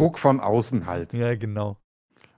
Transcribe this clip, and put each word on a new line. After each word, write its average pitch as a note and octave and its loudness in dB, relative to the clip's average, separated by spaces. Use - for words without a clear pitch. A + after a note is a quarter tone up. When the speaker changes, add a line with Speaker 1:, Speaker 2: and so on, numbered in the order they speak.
Speaker 1:
Druck D#3 2
von C3+ 4
außen A2 0
halt. F2 -6
Speaker 2:
Ja, A#2+ -2
genau. G#2 -6